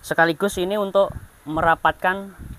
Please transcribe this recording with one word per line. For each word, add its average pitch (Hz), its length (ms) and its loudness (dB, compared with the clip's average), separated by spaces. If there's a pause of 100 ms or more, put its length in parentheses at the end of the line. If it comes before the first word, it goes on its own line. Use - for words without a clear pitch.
Sekaligus 165 560 0
ini 190 160 -2
untuk 196 320 2 (400)
merapatkan 165 800 0 (300)